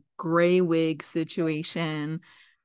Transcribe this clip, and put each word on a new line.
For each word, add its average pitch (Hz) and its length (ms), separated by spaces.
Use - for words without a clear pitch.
gray 175 440
wig 160 420
situation, 160 1200